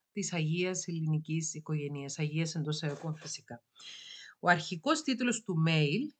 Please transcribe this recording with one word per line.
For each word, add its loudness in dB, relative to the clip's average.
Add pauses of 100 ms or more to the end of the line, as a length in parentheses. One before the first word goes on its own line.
(120)
της -4
Αγίας 0
Ελληνικής 0
Οικογένειας, -4
Αγίας 0
εντός -2
ευρωπαϊκών -4
φυσικά. -12 (760)
Ο 2
αρχικός 2
τίτλος 0
του 2
mail 4